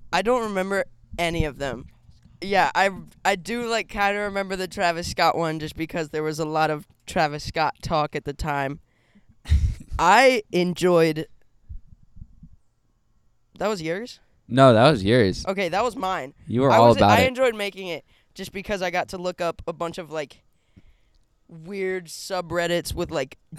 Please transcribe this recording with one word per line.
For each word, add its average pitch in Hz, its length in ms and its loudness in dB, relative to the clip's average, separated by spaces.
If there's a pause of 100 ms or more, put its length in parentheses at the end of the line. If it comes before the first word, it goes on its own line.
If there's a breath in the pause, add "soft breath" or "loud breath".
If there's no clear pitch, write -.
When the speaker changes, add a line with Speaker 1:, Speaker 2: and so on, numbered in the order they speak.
(140)
Speaker 1:
I 175 80 2
don't 233 220 0
remember 196 420 -2 (340)
any 165 240 0
of 139 140 -6
them. 131 300 -8 (520)
Yeah, 185 340 2
I, 196 160 4 (360)
I 196 100 2
do, 226 300 -6
like, 226 240 -4
kinda 202 320 0
remember 196 340 -6
the 185 120 -6
Travis 175 440 -2
Scott 165 260 2
one 160 220 -2
just 151 160 -10
because 160 340 -6
there 156 140 -4
was 156 160 -4
a 165 60 -4
lot 156 240 0
of 151 180 -6 (180)
Travis 151 380 -2
Scott 156 380 -4
talk 151 340 -2
at 147 80 -6
the 143 80 -8
time. 143 480 -4 (640)
<laughs> - 560 0
I 226 440 4 (100)
enjoyed. 170 760 2 (2250)
That 185 80 -2
was 208 140 -4
yours? 180 400 -8 (260)
Speaker 2:
No, 131 260 8
that 117 160 6
was 117 140 2
yours. 104 420 2
Speaker 1:
Okay, 190 220 -4
that 185 160 -2
was 226 140 -4
mine. 180 360 -6 (140)
Speaker 2:
You 117 140 -2
were 135 100 4
Speaker 1:
I 110 60 8
Speaker 2:
all 117 100 10
Speaker 1:
was, 117 100 8
Speaker 2:
about 101 140 6
Speaker 1:
I - 120 6
Speaker 2:
it. - 40 4
Speaker 1:
enjoyed 247 280 0
making 196 320 -8
it 160 180 -8 (280)
just 190 200 -12
because 196 280 -6
I 180 80 -2
got 175 200 -2
to 196 80 -10
look 180 240 -8
up 170 260 -4
a 175 60 -6
bunch 165 240 -8
of, 165 120 -12
like, 151 340 -10 (1040)
weird 185 580 -8
subreddits 170 840 -4
with, 165 180 -6
like, 143 260 -6 (220)